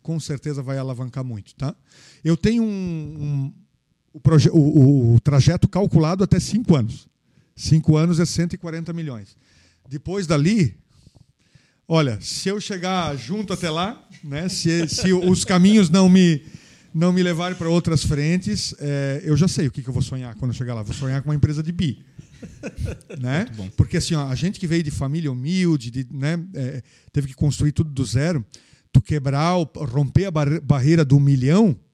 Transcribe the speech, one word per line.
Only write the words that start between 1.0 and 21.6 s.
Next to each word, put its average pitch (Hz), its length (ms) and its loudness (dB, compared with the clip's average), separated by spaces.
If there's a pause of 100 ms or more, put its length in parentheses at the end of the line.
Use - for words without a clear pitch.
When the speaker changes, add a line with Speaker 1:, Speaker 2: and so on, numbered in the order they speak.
Speaker 1:
muito, 113 320 -12
tá? 147 180 -6 (480)
Eu 160 140 2
tenho 226 260 0
um, 220 60 0
um, 151 840 -6 (580)
o 151 80 -20
proje-, 160 300 4
o, 160 60 2
o, 139 600 6
o 117 40 8
trajeto 147 480 4
calculado 180 540 2
até 185 160 2
cinco 202 380 2
anos. 117 320 -4 (480)
Cinco 156 400 2
anos 165 240 2
é 175 40 2
cento 165 280 -4
e 180 60 -12
quarenta 165 340 -10
milhões. 139 440 -12 (520)
Depois 165 380 -8
dali, 156 500 2 (1080)
olha, 147 340 0
se - 280 -8
eu 202 120 -4
chegar 180 560 -4
junto 180 360 -6
até 175 160 -6
lá, 180 400 -6 (140)
né, 151 260 -8
se, 170 400 -2
se 185 240 0
os 180 320 2
caminhos 190 460 6
não 190 180 6
me, 180 340 6 (520)
não 175 180 2
me 185 100 2
levarem 175 360 -4
pra 165 100 -4
outras 165 340 2
frentes, 170 760 -2
é, 139 460 -4
eu 151 120 2
já 170 100 4
sei 175 200 0
o 123 40 0
que - 120 -12
que 113 60 -10
eu 131 40 -8
vou 131 100 0
sonhar 127 340 -8
quando 123 160 -4
eu - 40 -6
chegar 123 180 -6
lá. 110 80 -8
Vou 107 120 -8
sonhar 135 260 -4
com 139 80 -8
uma 151 60 -2
empresa 151 280 0